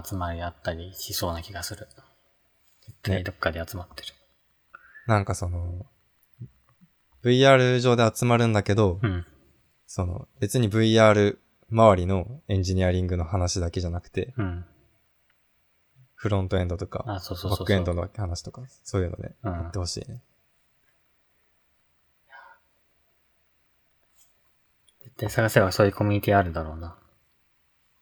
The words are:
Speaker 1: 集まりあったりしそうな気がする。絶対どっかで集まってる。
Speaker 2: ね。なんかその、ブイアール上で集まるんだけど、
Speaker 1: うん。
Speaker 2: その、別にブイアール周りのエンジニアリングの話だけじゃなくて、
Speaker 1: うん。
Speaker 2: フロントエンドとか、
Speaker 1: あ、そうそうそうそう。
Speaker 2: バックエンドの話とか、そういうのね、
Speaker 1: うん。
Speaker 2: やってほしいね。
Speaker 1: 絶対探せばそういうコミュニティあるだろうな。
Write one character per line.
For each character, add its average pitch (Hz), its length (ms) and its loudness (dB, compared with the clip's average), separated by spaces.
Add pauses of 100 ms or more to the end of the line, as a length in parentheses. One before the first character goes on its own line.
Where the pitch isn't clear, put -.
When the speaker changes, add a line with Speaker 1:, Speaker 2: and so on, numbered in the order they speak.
Speaker 1:
集 101 100 -10
ま 87 160 -6
り 85 120 -8
あ 87 60 -8
っ - 120 -18
た 85 140 -6
り 90 180 -14
し - 220 -12
そ 90 160 -4
う - 20 -6
な 82 80 -10
気 98 120 -18
が 95 100 -10
す - 120 -10
る。 - 120 -18 (920)
絶 - 200 -20
対 95 220 -2
ど 92 80 -6
っ - 40 -16
か - 160 -4
で 82 160 -8
集 - 100 -12
ま 90 80 -12
っ - 100 -20
て - 80 -18
る。 - 60 -16
Speaker 2:
ね。 - 60 -20 (920)
な 110 120 2
ん 98 60 -4
か 104 80 -6
そ 95 160 -6
の、 87 380 -8 (1400)
ブ 120 80 2
イ 127 160 6
ア 135 80 10
ー - 20 6
ル 127 220 4
上 123 160 4
で 117 200 4
集 - 100 -2
ま 120 120 4
る 117 80 4
ん 113 80 2
だ 104 80 4
け 101 140 0
ど、 95 260 2
Speaker 1:
う 113 60 0
ん。 90 180 -4 (640)
Speaker 2:
そ - 180 -6
の、 90 220 -8 (120)
別 110 200 -2
に 117 80 2
ブ 110 180 2
イ 110 140 6
ア 110 100 10
ー 107 60 6
ル 104 260 2 (300)
周 110 240 8
り 90 100 -2
の 98 420 -4
エ 98 100 0
ン 95 40 2
ジ 92 140 0
ニ 92 100 2
ア 90 60 4
リ 90 100 0
ン 92 60 -2
グ 90 100 -2
の 82 80 -2
話 90 340 -2
だ 85 120 -4
け 92 100 -4
じ 87 60 -6
ゃ - 20 -4
な 85 120 -6
く - 80 -20
て、 - 280 -6
Speaker 1:
う 107 60 -2
ん。 87 220 -6 (1500)
Speaker 2:
フ 107 100 -4
ロ 98 120 2
ン 95 80 -4
ト 98 80 0
エ 92 60 0
ン 87 40 -2
ド 87 100 -4
と 101 100 -6
か、 - 180 -8
Speaker 1:
あ、 101 140 -8
そ - 160 -12
う - 20 -14
そ 95 100 -8
う 95 40 0
そ - 20 2
う 92 40 -2
そ 95 60 -6
う。 - 20 -6
Speaker 2:
バ - 0 -
ッ - 20 -6
ク 107 60 2
エ 98 40 4
ン 90 60 0
ド 87 100 -2
の 87 240 -6
話 87 240 -6
と - 100 -16
か、 123 120 -20 (200)
そ - 160 -4
う 92 40 0
い - 20 -2
う 87 60 -6
の - 60 -12
ね、 - 260 -14
Speaker 1:
う 98 80 -6
ん。 - 20 -6
Speaker 2:
や 85 80 -8
っ 85 100 -10
て 98 60 -10
ほ 90 80 -6
し - 120 -8
い - 120 -12
ね。 - 140 -16 (4000)
Speaker 1:
絶 - 140 -20
対 104 140 -6
探 113 220 0
せ 117 100 6
ば 95 100 2
そ 110 120 2
う - 20 8
い 98 60 4
う - 20 -12
コ - 100 -4
ミ 104 60 0
ュ 104 40 0
ニ 104 80 0
テ 104 100 0
ィ 98 60 6
あ 101 40 6
る 87 120 -2
だ 82 100 -6
ろ 78 100 -10
う 80 60 -12
な。 87 180 -16 (1040)